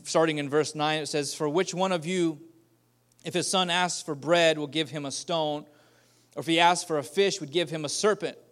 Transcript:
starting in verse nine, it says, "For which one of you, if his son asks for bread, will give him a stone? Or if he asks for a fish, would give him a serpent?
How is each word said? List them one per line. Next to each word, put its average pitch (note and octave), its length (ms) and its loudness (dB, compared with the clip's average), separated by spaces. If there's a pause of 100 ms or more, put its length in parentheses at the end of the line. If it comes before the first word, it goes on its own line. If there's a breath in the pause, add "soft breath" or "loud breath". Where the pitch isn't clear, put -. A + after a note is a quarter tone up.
starting D#3+ 300 2
in C#3+ 120 -4
verse D3 240 0
nine, D#3 280 0
it C#3+ 60 -6
says, D3 260 -2
"For D3+ 160 -2
which F3+ 240 0
one F#3+ 180 0
of E3 140 -2
you, E3+ 340 0 (840)
if E3 80 -6
his E3+ 160 -2
son F#3 200 2
asks F3 320 0
for D#3 140 -6
bread, D#3+ 420 4
will D3+ 100 -4
give C#3+ 220 -2
him C#3+ 160 -8
a C#3 60 -6
stone? D3+ 540 -4 (720 soft breath)
Or - 20 -6
if B2+ 80 -8
he E3 140 4
asks F3 240 4
for D#3 120 -2
a C#3+ 60 -2
fish, G3 380 0
would D3 100 -10
give E3 180 -2
him D#3+ 140 -6
a C#3 60 -6
serpent? G3 480 0 (140)